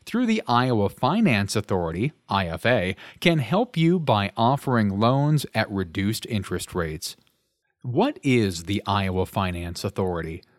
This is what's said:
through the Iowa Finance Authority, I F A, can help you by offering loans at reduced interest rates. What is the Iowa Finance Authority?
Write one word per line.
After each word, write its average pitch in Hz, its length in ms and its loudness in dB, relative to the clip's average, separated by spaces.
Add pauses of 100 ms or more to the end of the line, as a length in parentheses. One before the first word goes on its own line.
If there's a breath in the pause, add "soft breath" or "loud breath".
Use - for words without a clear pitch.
through 240 220 -2
the 220 200 0
Iowa 120 440 2
Finance 131 640 2
Authority, 95 560 -2 (160)
I 98 200 0
F 82 180 -4
A, 95 280 2 (260 loud breath)
can 170 180 4
help 175 400 0
you 165 200 4
by 107 380 0
offering 117 640 2
loans 139 540 2
at 110 160 -2
reduced 98 560 -2
interest 95 480 -6
rates. 80 420 -6 (640)
What 175 420 -2
is 101 420 2
the 101 220 -2
Iowa 95 380 0
Finance 87 600 -4
Authority? 87 580 -4 (160 soft breath)